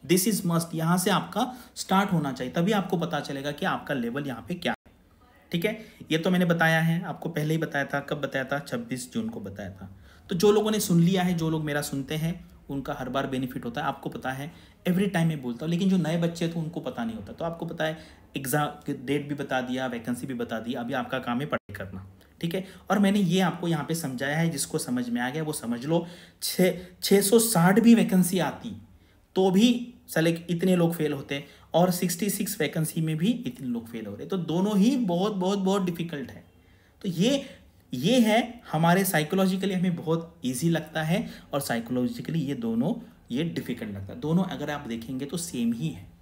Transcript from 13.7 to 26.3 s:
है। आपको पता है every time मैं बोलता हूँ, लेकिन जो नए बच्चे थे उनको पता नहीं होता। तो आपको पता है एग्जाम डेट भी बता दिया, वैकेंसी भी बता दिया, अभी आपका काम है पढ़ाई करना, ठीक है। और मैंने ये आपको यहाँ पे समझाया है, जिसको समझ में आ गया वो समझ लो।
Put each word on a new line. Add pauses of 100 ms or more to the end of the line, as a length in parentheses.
है।
आपको
पता
है (340)
every
time
मैं
बोलता
हूँ,
लेकिन
जो
नए
बच्चे
थे
उनको
पता
नहीं
होता।
तो
आपको
पता
है (400)
एग्जाम (120)
डेट
भी
बता
दिया,
वैकेंसी
भी
बता
दिया,
अभी
आपका
काम
है
पढ़ाई
करना, (360)
ठीक
है। (240)
और
मैंने
ये
आपको
यहाँ
पे
समझाया
है,
जिसको
समझ
में
आ
गया
वो
समझ
लो। (380)